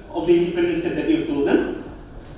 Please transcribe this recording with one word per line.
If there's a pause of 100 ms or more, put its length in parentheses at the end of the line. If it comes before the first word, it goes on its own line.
(100)
of
the
independent
set
that
you
have
chosen. (540)